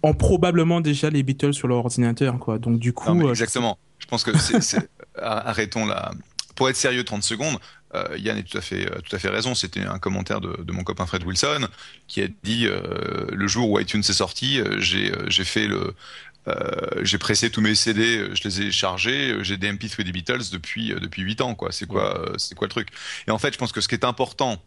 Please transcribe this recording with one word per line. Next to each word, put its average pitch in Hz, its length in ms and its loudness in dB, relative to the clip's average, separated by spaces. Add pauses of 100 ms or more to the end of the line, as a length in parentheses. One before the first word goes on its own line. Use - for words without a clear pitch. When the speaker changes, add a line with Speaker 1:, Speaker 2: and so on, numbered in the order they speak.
Speaker 1:
ont 151 100 8
probablement 170 640 6
déjà 151 300 2
les 143 140 2
Beatles 135 280 2
sur 143 140 -2
leur 123 120 4
ordinateur, 120 600 2
quoi. 113 220 0
Donc, 117 180 2
du 120 140 2
coup, - 160 -2
Speaker 2:
Non, 170 80 6
mais 165 100 6
Speaker 1:
euh, 127 40 6
Speaker 2:
exactement. 117 460 0 (220)
Je - 80 -14
pense 117 160 0
que - 160 4
c'est, 196 240 4
c'est, - 260 0 (140)
<laughs> - 160 -14
a-, 113 300 -2
arrêtons 110 360 -2
là. - 280 -2 (420)
Pour 131 160 4
être 127 60 -2
sérieux, 123 260 2
trente 101 220 -4
secondes, 123 340 -2 (380)
euh, 85 220 -4
Yann 107 200 -2
est 95 60 -6
tout 101 120 -8
à 95 60 -2
fait, 95 240 -4
euh, 92 140 -4
tout - 160 -10
à - 20 -2
fait 95 120 -2
raison. 113 260 0
C'était - 260 -4
un 95 160 -4
commentaire 95 420 -2
de, 90 220 -6
de 87 100 -6
mon 92 120 -4
copain 92 220 -2
Fred 90 180 -4
Wilson 131 420 0 (400)
qui - 160 -4
a 95 60 0 (160)
dit, 117 220 2
euh, « 92 680 -2
Le 98 160 0
jour 113 200 2
où 101 120 4
iTunes 104 200 0
est 101 120 2
sorti, 120 480 0
euh, 101 180 0
j'ai, 98 340 2
euh, 95 160 -4
j'ai 95 160 2
fait 107 220 2
le, 95 280 -2 (540)
euh, - 60 0 (480)
j'ai 98 160 2
pressé 113 320 2
tous 110 100 -2
mes 107 140 4
C 113 180 2
D, 107 80 2 (160)
euh, 98 180 -2
je - 100 0
les 98 180 -2
ai 101 80 0
chargés, 113 640 0
euh, 101 100 -2
j'ai 95 160 -2
des 98 80 0
M 101 100 0
P 110 120 -6
three 104 160 -6
des 92 80 -2
Beatles 104 380 -2
depuis, 92 420 -6
euh, 92 60 -2
depuis 92 240 -6
huit 107 200 -4
ans, 123 120 -4
quoi. 90 180 -6
C'est 101 140 -8
quoi, 98 360 -2
Speaker 3:
Ouais. 92 80 -4
Speaker 2:
euh, 95 80 -6
c'est - 160 -6
quoi - 120 -2
le 95 40 -8
truc ? » 107 180 -6 (400)
Et - 20 0
en 110 80 6
fait, 143 140 0
je - 60 -10
pense 117 120 -2
que 104 120 -2
ce - 60 0
qui 123 60 2
est 104 100 0
important 123 520 0 (100)